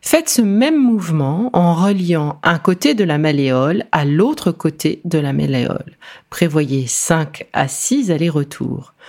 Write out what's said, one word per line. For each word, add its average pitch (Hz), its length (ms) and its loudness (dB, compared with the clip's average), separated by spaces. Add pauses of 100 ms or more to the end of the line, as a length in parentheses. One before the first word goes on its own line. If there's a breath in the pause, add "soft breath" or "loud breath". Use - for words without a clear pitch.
Faites 330 220 2
ce - 140 2
même 240 360 2
mouvement 180 720 0
en 175 200 4
reliant 170 680 0
un 170 160 0
côté 185 340 0
de 208 100 0
la 156 140 0
malléole 147 760 0
à 147 140 0
l'autre 185 460 0
côté 156 520 -4
de 165 140 -2
la 143 160 0
malléole. 139 640 -2 (320 loud breath)
Prévoyez 143 560 0
cinq 156 680 -2
à 139 140 0
six 247 440 -2
allers-retours. 143 840 -4 (160 loud breath)